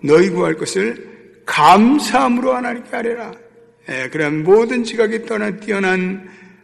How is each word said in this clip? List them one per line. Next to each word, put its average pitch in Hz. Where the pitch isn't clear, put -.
너희 170
구할 170
것을 -
감사함으로 247
하나님께 247
아뢰라." 233
예, 131
그러면 156
모든 233
지각에 220
떠나 208
뛰어난 190